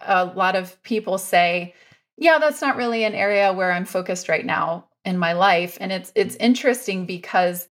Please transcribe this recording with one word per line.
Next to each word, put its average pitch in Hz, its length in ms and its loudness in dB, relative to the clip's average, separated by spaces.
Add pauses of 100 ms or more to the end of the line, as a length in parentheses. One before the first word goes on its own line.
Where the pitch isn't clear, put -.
a 185 240 2
lot 185 300 0
of 185 280 -6
people 214 340 -2
say, 175 560 0 (440)
"Yeah, 320 220 6
that's 302 220 0
not 277 160 -2
really 233 260 -2
an 214 120 -2
area 202 360 2
where 185 200 0
I'm 180 140 -2
focused 180 440 -4
right 160 160 0
now 165 420 -4 (160)
in 185 140 -4
my 170 160 0
life." 175 480 2
And 185 100 -8
it's, 185 240 -8
it's 196 220 0
interesting 240 680 0
because 180 600 -2 (120)